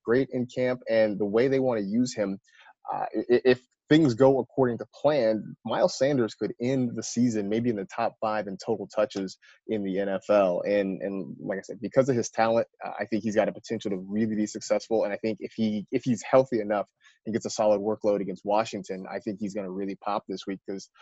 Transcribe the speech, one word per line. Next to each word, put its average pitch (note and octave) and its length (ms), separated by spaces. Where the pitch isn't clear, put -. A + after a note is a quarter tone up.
great C3 280
in B2+ 120
camp, B2+ 360
and A2 280
the G#2 60
way A2 240
they C3+ 120
wanna B2 200
use A2 340
him, G2 240
uh, G2 140
i-, A2+ 200
i-, A#2+ 100
if B2 160
things D3+ 240
go C3+ 240
according A#2+ 400
to A2 160
plan, A2+ 600
Miles B2+ 320
Sanders C3 360
could G2 240
end B2 360
the A2+ 80
season A2 480
maybe A2+ 180
in A2 80
the G2 80
top A2 340
five G#2+ 300
in F#2+ 80
total G#2 300
touches G2 500
in G#2+ 160
the F#2+ 140
N G2 100
F F#2+ 220
L. F#2+ 360
And, G2 360
and G2 360
like G2 200
I F#2+ 40
said, - 200
because C3 260
of C3 80
his A2+ 140
talent, A2+ 360
uh, G2 140
I G#2 60
think G#2 180
he's G#2+ 140
got G2+ 120
a F#2+ 40
potential A2 380
to F#2+ 80
really G#2+ 380
be G#2 100
successful. G#2+ 580
And G2+ 80
I G2 60
think A2 220
if - 140
he, G#3+ 380
if C3 100
he's A#2 200
healthy C3 380
enough G#2 260
and A2 80
gets A2 100
a A2 60
solid G#2+ 300
workload G#2 400
against F#2+ 240
Washington, G2+ 640
I G2 80
think G2+ 200
he's G2+ 160
gonna G2 160
really G2 260
pop G#2 320
this F#2+ 180
week G2 220
'cause, G2 200